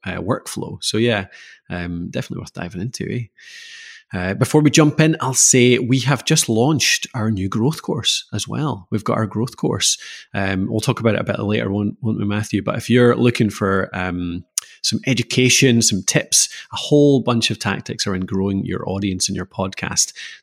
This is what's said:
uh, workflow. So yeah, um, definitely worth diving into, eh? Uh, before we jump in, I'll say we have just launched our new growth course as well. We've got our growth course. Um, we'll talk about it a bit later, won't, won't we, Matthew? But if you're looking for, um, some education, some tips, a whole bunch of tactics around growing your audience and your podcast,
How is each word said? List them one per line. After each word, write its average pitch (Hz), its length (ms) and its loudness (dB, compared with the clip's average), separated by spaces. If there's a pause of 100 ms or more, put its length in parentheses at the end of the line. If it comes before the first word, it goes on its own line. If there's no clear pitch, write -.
uh, 90 120 -6
workflow. - 680 -6
So - 140 -4
yeah, 110 300 0 (420)
um, 87 420 -6
definitely - 300 -8
worth 90 140 -16
diving 87 260 -10
into, 104 320 -6
eh? 120 120 -6 (880)
Uh, 92 220 -4
before 151 300 4
we 147 80 6
jump 151 300 4
in, 156 200 4
I'll 131 140 -4
say 123 440 6
we 131 220 0
have 127 240 0
just - 240 2
launched 123 640 2
our 110 180 -2
new 95 160 -2
growth 113 360 0
course - 500 -4
as 113 160 -6
well. 113 420 -6
We've 107 140 -2
got 110 140 0
our 110 80 0
growth 110 320 -4
course. - 400 0 (340)
Um, 98 380 0
we'll 110 100 0
talk - 180 0
about 113 160 2
it - 60 -2
a - 40 -4
bit 107 160 -4
later, 104 300 -2
won't, 104 300 -2
won't 110 180 -2
we, 107 60 -2
Matthew? 104 380 -2
But 104 160 -4
if - 100 -10
you're 120 280 6
looking 120 340 2
for, 98 440 -2
um, 90 520 -6 (340)
some - 260 -2
education, 123 760 4
some 98 220 0
tips, - 440 0 (240)
a - 40 -10
whole 147 440 4
bunch 120 300 0
of 110 80 -4
tactics - 480 -6
around 92 220 -4
growing 98 360 -2
your - 240 -6
audience 95 400 -2
and 95 80 -6
your 92 80 -6
podcast, - 680 -4 (280)